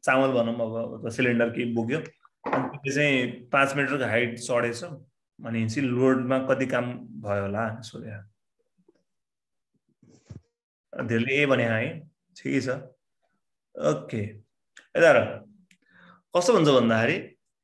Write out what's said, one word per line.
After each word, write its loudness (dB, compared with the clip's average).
चामल 4
भनौँ 0
अब, -6
अथवा -6
सिलिन्डर 2
केही -4
बोक्यो, -2
अनि -8
त्यसले -6
चाहिँ 0
पाँच 2
मिटरको 0
हाइट -2
चढेछ -2
भनेपछि -2
लोडमा 2
कति 2
काम -2
भयो -2
होला -4
भनेर -12
सोधे। -16
धेरैले -2
ए 4
भने 2
है, -2
ठिकै -2
छ। -6
ओके, -2
यता 6
हेर, 8
कस्तो 4
हुन्छ 6
भन्दाखेरि 4